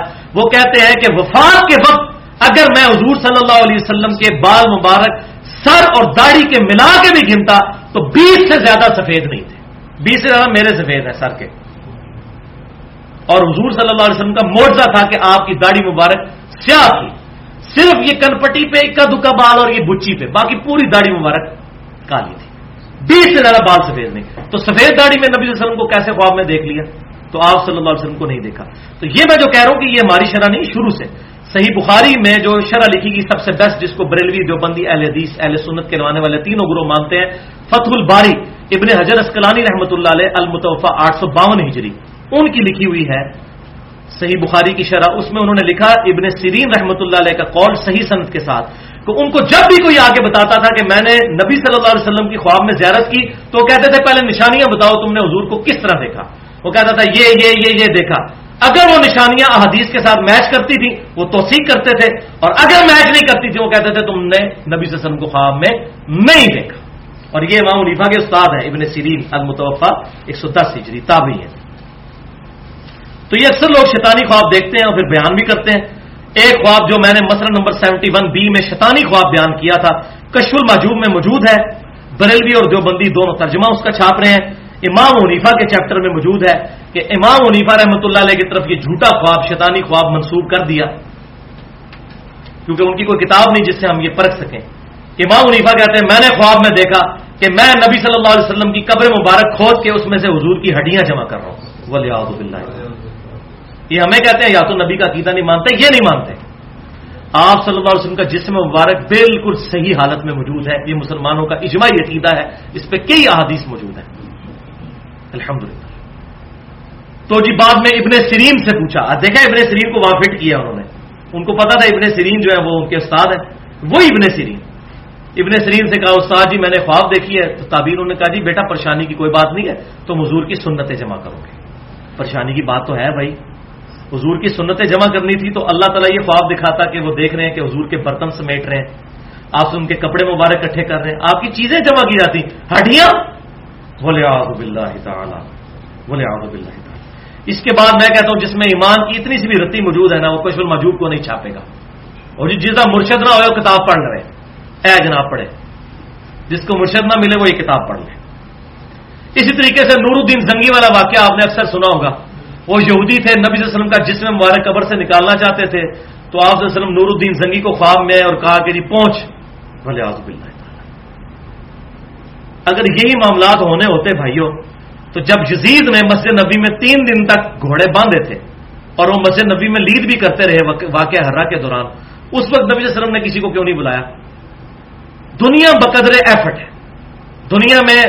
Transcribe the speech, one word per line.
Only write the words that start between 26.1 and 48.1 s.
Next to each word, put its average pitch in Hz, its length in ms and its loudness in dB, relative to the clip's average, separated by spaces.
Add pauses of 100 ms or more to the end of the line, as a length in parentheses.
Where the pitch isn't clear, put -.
خواب 190 180 2
میں 185 160 -2
دیکھ 151 180 -2
لیا؟ 151 140 -6 (480)
تو 165 80 -8
آپ 175 260 4
صلی 175 140 -4
اللہ 160 120 -2
علیہ 151 120 -4
وسلم - 180 -10
کو - 100 -6
نہیں 117 160 -8
دیکھا۔ - 160 -14 (360)
تو 165 60 -8 (100)
یہ 294 140 2
میں 311 120 4
جو 277 100 2
کہہ 240 120 4
رہا 254 80 4
ہوں 277 100 -2
کہ 269 120 -2
یہ 240 120 2
ہماری 185 260 2
شرح 202 220 2
نہیں، 214 200 -4
شروع 226 260 -2
سے 131 60 -12 (480)
صحیح 190 220 0
بخاری 220 380 2 (120)
میں 208 100 4 (100)
جو 208 60 0 (180)
شرح 226 240 0
لکھی 208 200 -4
گئی 202 180 -4
سب - 140 -8
سے 196 140 -4
best، - 240 0
جس 180 140 -6
کو 190 140 -4
بریلوی، 180 380 -2
دیوبندی، 170 380 -4
اہل 156 200 0
حدیث، 156 320 -6
اہل 151 160 -2 (100)
سنت 165 240 -8
کے 165 140 -6
ماننے 151 200 -4
والے 151 220 -2
تینوں 208 260 -2
گروہ 170 200 -4
مانتے 151 280 -2
ہیں، 185 80 -2 (440)
فتح 233 260 0
الباری 196 360 4 (420)
ابن 196 120 0 (120)
حجر 196 240 2
اسقلانی 214 460 0
رحمۃ 185 280 -4
اللہ 170 180 0
علیہ، 185 140 2 (120)
المتوفا 165 480 -2 (160)
آٹھ 160 140 0
سو - 80 -4 (100)
باون 202 300 2
ہجری، 107 260 -8 (380)
ان 302 220 4
کی 240 140 -2
لکھی 190 240 -4
ہوئی 165 200 -2
ہے 135 100 -2 (1000)
صحیح 175 240 -2
بخاری 175 340 0
کی 185 140 -4
شرح۔ 175 180 2 (100)
اس - 120 -8
میں 214 100 -4
انہوں 202 180 0
نے 185 120 2
لکھا 214 200 2 (200)
ابن 180 120 -2 (160)
سیرین 202 360 -2
رحمۃ 185 280 -2
اللہ 180 200 -2
علیہ 170 180 0
کا 156 40 -6 (100)
قول 202 180 2 (120)
صحیح 202 260 -2